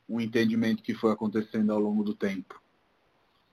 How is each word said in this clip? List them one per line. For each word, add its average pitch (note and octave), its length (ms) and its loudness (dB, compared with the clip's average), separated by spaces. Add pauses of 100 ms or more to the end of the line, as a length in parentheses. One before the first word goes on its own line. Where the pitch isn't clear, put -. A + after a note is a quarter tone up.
um A2+ 140 -4
entendimento A2+ 640 2
que A2+ 100 -4
foi A2 180 2
acontecendo G#2+ 600 0
ao G#2+ 80 2
longo G#2 240 0
do G#2 100 -2
tempo? G2 480 -6 (920)